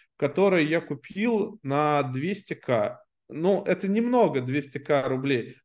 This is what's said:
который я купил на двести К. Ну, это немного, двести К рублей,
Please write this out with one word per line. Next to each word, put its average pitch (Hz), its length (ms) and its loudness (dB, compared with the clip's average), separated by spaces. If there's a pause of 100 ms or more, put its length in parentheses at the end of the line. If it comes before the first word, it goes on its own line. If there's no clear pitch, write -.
(160)
который 175 500 2
я 160 140 0
купил 202 800 -4
на 147 400 2
двести 143 520 -6
К. - 460 -2 (280)
Ну, 175 340 0
это 180 240 -2
немного, 214 540 2
двести 135 380 -4
К 139 280 0
рублей, 131 480 -2 (100)